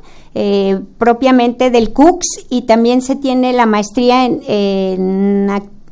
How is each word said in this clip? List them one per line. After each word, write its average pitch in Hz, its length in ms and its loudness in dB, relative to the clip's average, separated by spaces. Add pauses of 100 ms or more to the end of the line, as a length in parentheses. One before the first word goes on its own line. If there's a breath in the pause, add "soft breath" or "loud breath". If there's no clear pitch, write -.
(340 soft breath)
eh, 196 460 -2 (180)
propiamente 247 720 2
del 233 240 0
cux, 339 320 4 (240)
y 247 120 -2
también 233 380 2
se 262 160 -4
tiene 254 380 -2
la 247 100 2
maestría 247 640 0
en, - 200 -4
en 196 1000 -2
ac-, 202 220 -4 (220)